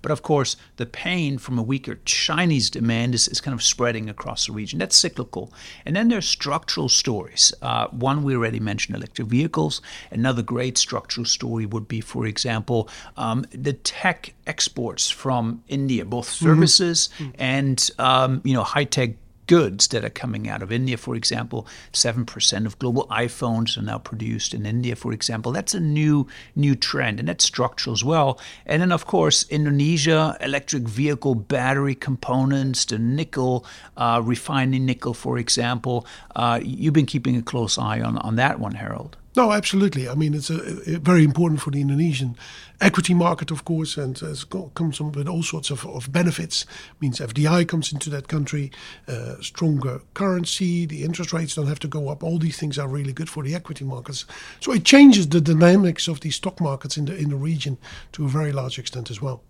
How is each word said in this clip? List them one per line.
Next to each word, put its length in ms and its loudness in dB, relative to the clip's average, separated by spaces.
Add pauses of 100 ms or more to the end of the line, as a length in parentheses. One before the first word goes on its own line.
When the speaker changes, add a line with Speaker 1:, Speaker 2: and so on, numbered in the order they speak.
Speaker 1:
But 80 -2
of 100 -2
course, 340 0 (200)
the 100 -6
pain 540 -4
from 180 -4
a 60 0
weaker 420 -4
Chinese 640 2
demand 460 0
is, 120 2
is 140 -4
kind 140 -6
of 80 -6
spreading 460 0
across 360 -6
the 60 -6
region. 260 -6
That's 180 0
cyclical. 560 0 (340)
And 100 -2
then 140 2
there's 180 0
structural 640 -2
stories. 720 2
Uh, 260 -2
one 340 0
we 140 0
already 240 0
mentioned, 380 -4
electric 320 -8
vehicles. 520 0 (300)
Another 320 0
great 340 -2
structural 480 -4
story 400 -2
would 220 -6
be, 140 -6
for 260 -6
example, 600 -2 (300)
um, 340 -2
the 220 -4
tech 600 -4 (100)
exports 640 -4
from 600 -2
India, 360 0
both 240 -6
Speaker 2:
Mm-hmm. 160 -2
Speaker 1:
services 720 6
Speaker 2:
Mm. 220 -10
Speaker 1:
and, 580 0
um, 460 4
you 100 2
know, 100 2
high-tech 480 0 (360)
goods 400 6
that 180 -2
are 60 -6
coming 360 -6
out 140 -6
of 100 -6
India, 240 0
for 200 -6
example. 500 -4 (260)
Seven 320 0
percent 440 0
of 100 -8
global 300 0
iPhones 720 -2
are 20 -4
now 160 -6
produced 560 -6
in 140 -6
India, 280 -2
for 160 -6
example. 400 -4
That's 220 -4
a 60 -2
new, 480 2 (280)
new 200 4
trend, 440 -2
and 80 -4
that's 180 0
structural 500 -2
as 80 -2
well. 360 2 (280)
And 120 0
then, 120 2
of 160 0
course, 420 2
Indonesia, 920 2
electric 440 -4
vehicle 500 0
battery 640 0
components, 920 0
the 140 -4
nickel, 640 0 (320)
uh, 260 2
refining 640 0
nickel, 300 -2
for 240 -4
example. 640 -2 (300)
Uh, 260 2
you've 320 0
been 140 6
keeping 280 0
a 60 0
close 380 0
eye 220 0
on, 180 -2
on 160 -2
that 240 2
one, 160 -6
Harold. 420 -10 (180)
Speaker 2:
No, 160 6
absolutely. 580 2
I 60 -4
mean, 180 2
it's 160 -4
a, 100 -2 (360)
a 40 -4
very 240 8
important 380 4
for 100 -6
the 80 -2
Indonesian 560 0 (460)
equity 320 4
market, 380 2
of 120 -8
course, 320 -4
and 240 -6
has 240 -10
go-, 300 -10
comes 260 -2
with 280 -4
all 160 -2
sorts 260 -6
of, 160 -8
of 260 -10
benefits. 540 0 (340)
Means 220 -2
F 120 -8
D 140 2
I 160 6
comes 300 -2
into 160 -6
that 180 -8
country, 440 -2 (360)
uh, 320 -8
stronger 600 -2 (120)
currency, 720 0
the 180 -8
interest 280 -4
rates 240 -4
don't 120 -2
have 120 -2
to 80 -8
go 220 -4
up. 140 -8
All 160 0
these 180 -2
things 220 -4
are 80 -4
really 260 -4
good 160 -8
for 140 -8
the 120 -4
equity 300 -10
markets. 400 -8 (340)
So 140 -2
it 100 2
changes 460 10
the 100 4
dynamics 680 6
of 140 -6
the 100 -6
stock 280 -6
markets 380 -4
in 80 -2
the, 100 -6
in 140 -2
the 80 -2
region 400 -2 (360)
to 120 -4
a 40 0
very 220 0
large 280 -4
extent 320 -8
as 100 -10
well. 280 -6